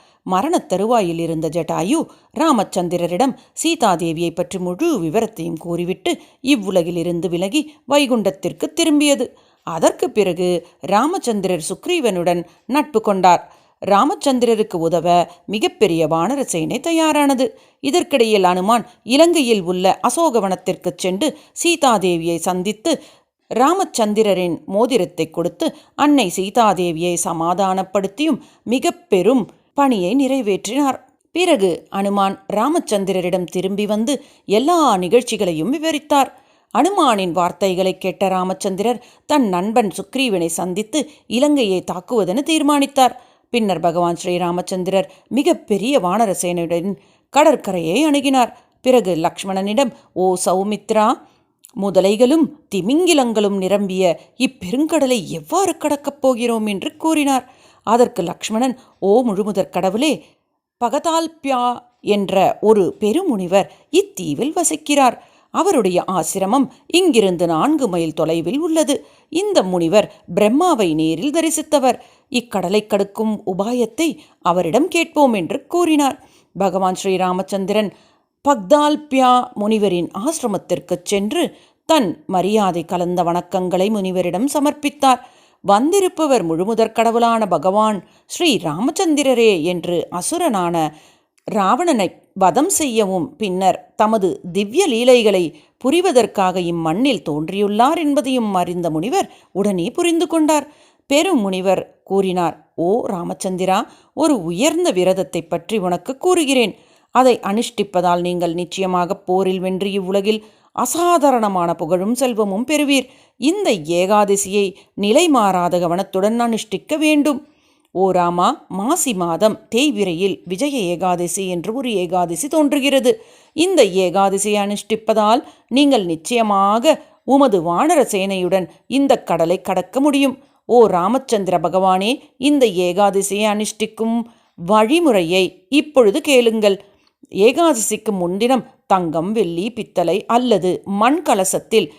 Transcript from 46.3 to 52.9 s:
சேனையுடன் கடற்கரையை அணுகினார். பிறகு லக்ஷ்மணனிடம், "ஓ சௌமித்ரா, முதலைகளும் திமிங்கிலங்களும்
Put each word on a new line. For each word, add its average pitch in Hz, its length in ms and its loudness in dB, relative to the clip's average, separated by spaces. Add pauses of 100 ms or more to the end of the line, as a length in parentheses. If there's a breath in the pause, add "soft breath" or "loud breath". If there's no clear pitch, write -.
சேனையுடன் 170 540 -4 (340 soft breath)
கடற்கரையை 233 760 2
அணுகினார். 269 460 2 (300 loud breath)
பிறகு 220 340 2
லக்ஷ்மணனிடம், 196 760 -2 (220 loud breath)
"ஓ 185 220 0 (100)
சௌமித்ரா, 208 680 0 (680 soft breath)
முதலைகளும் 208 640 4 (280)
திமிங்கிலங்களும் 233 840 0